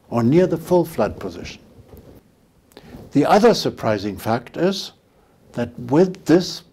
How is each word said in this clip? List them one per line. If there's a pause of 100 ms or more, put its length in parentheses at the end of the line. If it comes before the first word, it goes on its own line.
or
near
the
full
flood
position. (1500)
The
other
surprising
fact
is (600)
that
with
this (120)